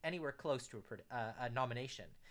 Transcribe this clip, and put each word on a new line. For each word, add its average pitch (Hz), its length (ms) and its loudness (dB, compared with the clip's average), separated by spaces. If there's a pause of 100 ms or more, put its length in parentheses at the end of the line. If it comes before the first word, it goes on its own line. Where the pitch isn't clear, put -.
anywhere 160 260 0
close 135 380 2
to 117 80 -8
a 101 40 -6
pred-, 104 200 -8 (100)
uh, 113 300 2
a 123 80 2
nomination. 123 560 0 (260)